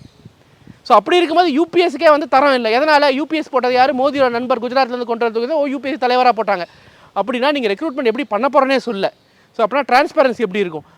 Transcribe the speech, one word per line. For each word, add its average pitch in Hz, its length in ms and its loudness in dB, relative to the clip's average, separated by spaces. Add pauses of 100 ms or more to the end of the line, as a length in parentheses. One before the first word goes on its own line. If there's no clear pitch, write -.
(840)
So 247 120 2
அப்படி 311 220 2
இருக்கும்போது 339 340 2
யூ 302 200 0
பி 349 140 2
எஸ்க்கே 311 240 2
வந்து 302 180 2
தரம் 277 260 2
இல்லை. 233 200 0
எதனால? 285 400 4
யூ 285 120 -2
பி 311 120 -4
எஸ் 302 120 -6
போட்டது 247 240 0
யாரு? 254 200 4
மோதியோட 262 360 0
நண்பர் 240 320 -2
குஜராத்ல 247 260 0
இருந்து 247 180 -6
கொண்டு 233 240 -2
வரதுக்கு 226 180 -4
தான், 311 100 -2
ஓ, 285 80 0
யூ 269 140 -6
பி 262 100 -8
எஸ் 262 120 -6
தலைவரா 247 360 2
போட்டாங்க. 196 280 -2 (500)
அப்படின்னா 240 360 -2
நீங்க 269 160 -2
ரெக்ரூட்மெண்ட் 254 440 -4
எப்படி 247 120 -6
பண்ண 214 300 -4
போறேனே 269 320 2
சொல்லல. 196 240 -4 (480)
So 233 80 0
அப்படின்னா 262 260 -2
டிரான்ஸ்பரன்சி 269 540 2
எப்படி 190 140 -6
இருக்கும்? 160 240 -6 (140)